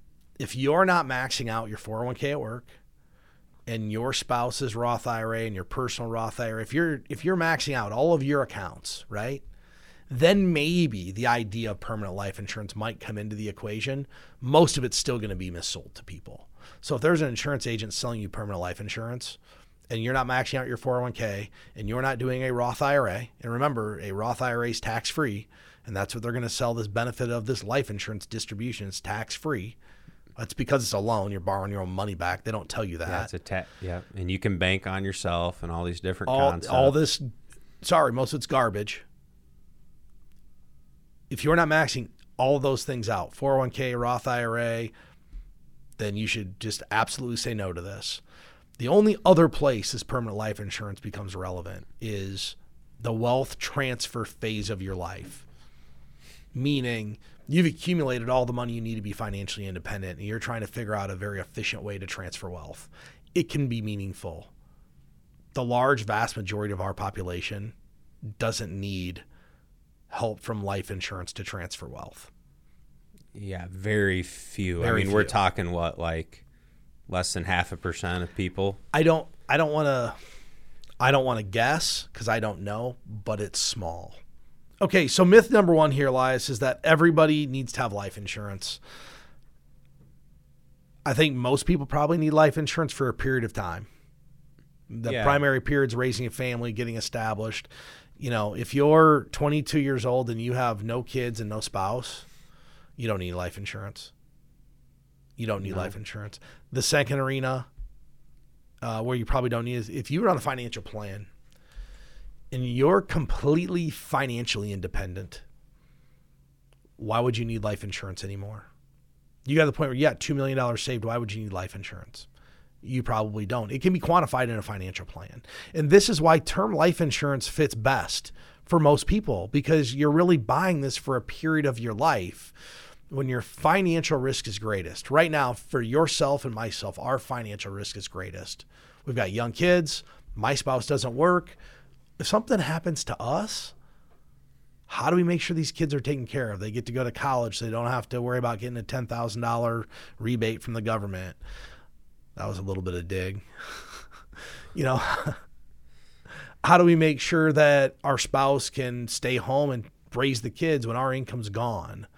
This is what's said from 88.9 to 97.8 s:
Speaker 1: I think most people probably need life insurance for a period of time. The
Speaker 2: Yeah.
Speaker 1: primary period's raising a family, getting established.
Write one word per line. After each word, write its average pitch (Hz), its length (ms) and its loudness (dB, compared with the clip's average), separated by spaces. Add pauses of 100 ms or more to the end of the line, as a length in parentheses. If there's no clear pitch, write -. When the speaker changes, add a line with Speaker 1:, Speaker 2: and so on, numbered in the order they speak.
Speaker 1:
I 143 80 0
think 147 240 4
most 123 300 2
people 156 200 2
probably 151 320 2
need 156 140 4
life 156 240 8
insurance 151 360 -2
for 131 160 0
a 113 60 -2
period 131 300 0
of 110 80 -4
time. 90 340 -6 (1040)
The 113 220 -4
Speaker 2:
Yeah. 123 120 0
Speaker 1:
primary 143 360 4
period's 135 340 2
raising 123 320 0
a 110 40 -4
family, 120 420 -4
getting 117 240 -4
established. 110 720 -4 (480)